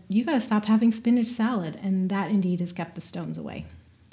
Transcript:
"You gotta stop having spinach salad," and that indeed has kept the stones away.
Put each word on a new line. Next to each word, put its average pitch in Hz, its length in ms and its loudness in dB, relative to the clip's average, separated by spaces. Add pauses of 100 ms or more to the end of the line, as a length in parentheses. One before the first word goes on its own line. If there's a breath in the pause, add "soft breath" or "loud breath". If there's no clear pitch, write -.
"You 220 160 2
gotta 302 160 2
stop 214 260 0
having 220 260 6
spinach 233 360 2
salad," 220 560 -2
and 190 260 2
that 196 200 -2
indeed 180 320 2
has 175 100 -4
kept - 240 -8
the 165 60 -10
stones 165 360 -8
away. - 280 -10 (480)